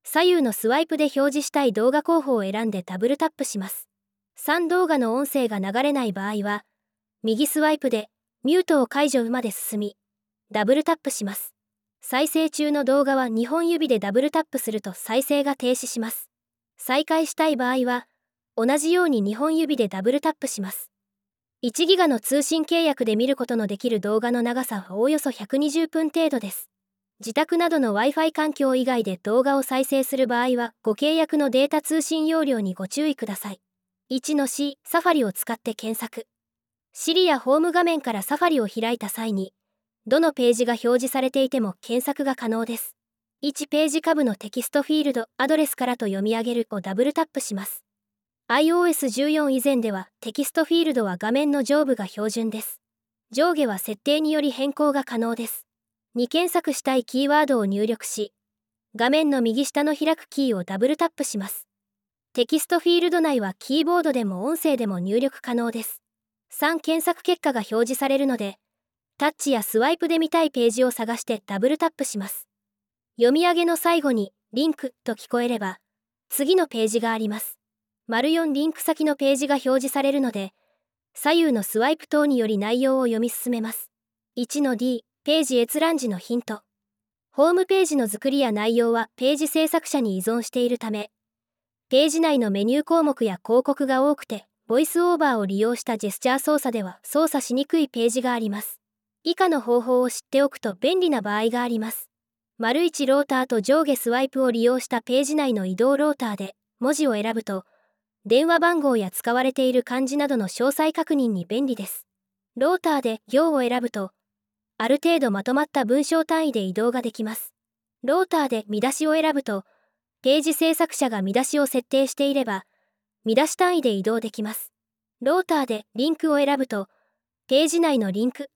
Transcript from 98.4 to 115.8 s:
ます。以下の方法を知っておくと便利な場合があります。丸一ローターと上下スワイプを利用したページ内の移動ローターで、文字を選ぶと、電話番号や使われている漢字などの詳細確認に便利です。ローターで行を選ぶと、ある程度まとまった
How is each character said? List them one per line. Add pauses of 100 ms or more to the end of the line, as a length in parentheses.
ま
す。 (440)
以
下
の
方
法
を
知
っ (100)
て
お
く
と
便
利
な
場
合
が
あ
り
ま
す。 (480)
丸
一
ロ
ー
タ
ー
と
上
下
ス
ワ
イ
プ
を
利
用
し
た
ペ
ー
ジ
内
の
移
動
ロ
ー
タ
ー
で、 (240)
文
字
を
選
ぶ
と、 (600)
電
話
番
号
や
使
わ
れ
て
い
る
漢
字
な
ど
の
詳
細
確
認
に
便
利
で
す。 (500)
ロ
ー
タ
ー
で
行
を
選
ぶ
と、 (680)
あ
る
程
度
ま
と
ま
っ
た